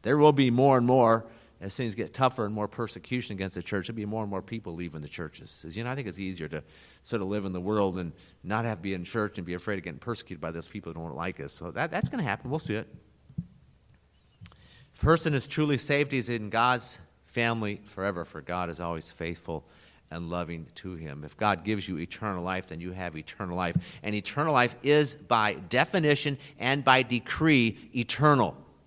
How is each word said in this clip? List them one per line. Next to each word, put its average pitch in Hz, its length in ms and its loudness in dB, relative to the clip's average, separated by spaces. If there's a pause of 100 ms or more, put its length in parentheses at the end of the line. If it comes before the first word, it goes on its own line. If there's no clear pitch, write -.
There 123 160 2
will 151 160 10
be 139 180 6
more 131 280 6
and 120 80 4
more, 117 400 6 (340)
as 95 140 -10
things 117 200 -4
get 98 200 -6
tougher 123 320 2
and 104 80 -6
more 104 120 -2
persecution 117 680 -6
against 95 220 -4
the 90 60 -8
church, 95 260 -4
there'll 113 80 -8
be 104 100 -6
more 110 160 -4
and 101 80 -6
more 95 100 -4
people 104 340 -10
leaving 82 280 -8
the 73 60 -12
churches. - 580 -12
As 82 100 -12
you 113 80 -6
know, 123 60 -6
I 131 40 -6
think 131 140 -8
it's 87 100 -12
easier 92 300 -8
to 76 160 -8 (380)
sort 113 180 -4
of 95 80 -4
live 101 160 -4
in 98 80 -6
the 90 80 -6
world 98 380 0
and 87 160 -6 (280)
not 110 220 -2
have 110 140 -4
to 82 40 -16
be 98 120 -4
in 87 100 -6
church 104 320 -4
and 87 100 -8
be 87 60 -6
afraid 95 240 -4
of 87 80 -8
getting 80 160 -10
persecuted 95 400 -8
by 82 100 -4
those 82 160 -8
people 85 280 -12
who 78 40 -10
don't 82 160 -8
like 82 260 -6
us. 71 120 -10
So 82 200 -10
that, 160 180 -4
that's 175 180 -2
gonna 240 140 -4
happen. 120 260 -4
We'll 143 100 -4
see 107 180 -4
it. 110 120 -8 (2000)
If - 80 -8
a - 20 -4
person 165 300 4
is 127 120 0
truly 147 300 2
saved, 143 360 0
he's 120 180 -2
in 110 180 -4
God's 120 500 2 (280)
family 113 580 -2
forever, 92 400 -4
for 80 160 -16
God 87 300 -6
is 80 100 -10
always 85 300 -6
faithful 82 580 -8 (420)
and 82 200 -10
loving 85 440 -6
to 92 200 -12
him. 76 280 -12
If 76 140 -16
God 101 260 2
gives 101 240 -2
you 90 120 -6
eternal 90 440 -6
life, 92 260 -4
then 85 120 -12
you 87 120 -10
have 90 220 -8
eternal 87 400 -8
life. 87 220 0 (260)
And 104 120 -4
eternal 147 400 -2
life 123 280 4
is, 147 320 4
by 107 380 2 (160)
definition 147 680 2 (200)
and 135 240 0
by 131 200 8
decree, 123 920 4
eternal. 127 600 4 (300)